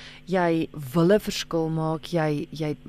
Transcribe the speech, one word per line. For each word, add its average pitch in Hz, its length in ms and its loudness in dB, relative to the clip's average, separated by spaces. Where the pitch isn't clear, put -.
jy 170 440 2
wil 170 200 6
'n 214 80 6
verskil 165 480 -2
maak, 160 360 -2
jy, 156 460 -2
jy 151 260 -4